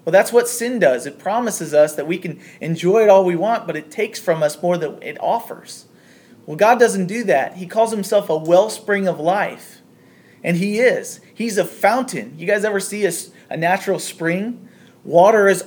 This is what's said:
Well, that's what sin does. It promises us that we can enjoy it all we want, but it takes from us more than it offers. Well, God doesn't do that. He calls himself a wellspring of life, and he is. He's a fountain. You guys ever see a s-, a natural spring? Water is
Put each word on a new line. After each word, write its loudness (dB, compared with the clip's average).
Well, -2
that's 4
what 4
sin -4
does. 2
It -14
promises -4
us 4
that -6
we -4
can -10
enjoy 0
it 6
all 8
we 0
want, -4
but -6
it -12
takes -6
from -2
us -2
more 0
than -8
it -12
offers. -6
Well, -10
God 6
doesn't 2
do -6
that. 0
He -12
calls 0
himself -2
a 0
wellspring 2
of -2
life, -4
and 0
he -2
is. 0
He's -6
a 2
fountain. -2
You -12
guys 0
ever -2
see -4
a 0
s-, -8
a -8
natural -2
spring? -6
Water 6
is 2